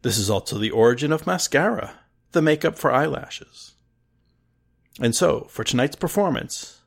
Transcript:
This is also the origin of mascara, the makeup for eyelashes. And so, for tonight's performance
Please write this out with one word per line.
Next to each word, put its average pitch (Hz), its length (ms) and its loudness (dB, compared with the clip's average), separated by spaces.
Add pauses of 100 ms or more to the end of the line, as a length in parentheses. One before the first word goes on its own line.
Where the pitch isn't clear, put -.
This 110 160 -2
is 104 120 0
also 104 280 -2
the 107 140 -2
origin 123 420 4
of 156 140 -2
mascara, 180 720 -2 (320)
the 170 100 2
makeup 156 380 0
for 139 120 2
eyelashes. - 840 -4 (1200)
And 120 160 0
so, 165 260 2 (100)
for - 120 -8
tonight's 127 320 0
performance - 920 -4